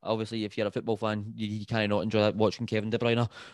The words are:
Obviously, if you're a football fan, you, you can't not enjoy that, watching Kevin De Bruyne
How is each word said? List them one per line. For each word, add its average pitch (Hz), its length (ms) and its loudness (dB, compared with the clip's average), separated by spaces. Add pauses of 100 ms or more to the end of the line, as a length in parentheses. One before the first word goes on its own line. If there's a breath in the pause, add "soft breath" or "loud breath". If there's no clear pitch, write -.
Obviously, 110 420 -2
if 101 140 -6
you're 107 80 0
a 101 60 -2
football 113 260 -2
fan, 107 380 -2
you, 110 100 -6
you 104 220 -6
can't 107 220 2
not 104 120 2
enjoy 107 200 2
that, 104 140 4
watching 107 300 2
Kevin 107 240 -2
De 113 80 0
Bruyne 117 320 2 (240 loud breath)